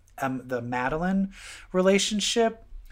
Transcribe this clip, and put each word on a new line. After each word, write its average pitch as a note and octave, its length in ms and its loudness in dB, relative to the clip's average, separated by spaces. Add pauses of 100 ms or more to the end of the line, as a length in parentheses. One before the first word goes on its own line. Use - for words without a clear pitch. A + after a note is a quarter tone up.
(180)
um, C3 260 -4
the B2 180 -4
Madeline D#3 720 -2 (400)
relationship. G3+ 920 2 (280)